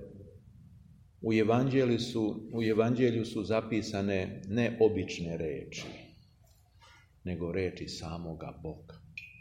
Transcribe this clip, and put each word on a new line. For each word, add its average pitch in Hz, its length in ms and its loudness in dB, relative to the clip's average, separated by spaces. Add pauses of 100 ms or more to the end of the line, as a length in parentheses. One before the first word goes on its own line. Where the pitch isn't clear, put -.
(1200)
u 113 120 0
evanđelju 120 640 4
su, 110 540 -2
u 113 100 -2
evanđelju 113 640 4
su 110 200 -4
zapisane 101 1040 0
ne 113 320 0
obične 87 560 2
reči, 78 500 -6 (1400)
nego 85 280 -4
reči 87 360 -4
samoga 82 760 -10
Boga. - 320 -12 (460)